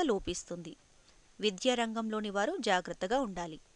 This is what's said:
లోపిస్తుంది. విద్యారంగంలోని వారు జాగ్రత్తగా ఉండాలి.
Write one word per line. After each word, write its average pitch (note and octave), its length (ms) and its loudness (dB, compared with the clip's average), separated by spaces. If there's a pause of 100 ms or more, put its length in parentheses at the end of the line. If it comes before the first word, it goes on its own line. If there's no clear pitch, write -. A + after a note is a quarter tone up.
లోపిస్తుంది. F3+ 760 -2 (640)
విద్యారంగంలోని A3 880 0
వారు G#3 300 2
జాగ్రత్తగా F#3 600 2
ఉండాలి. F3 400 -4 (160)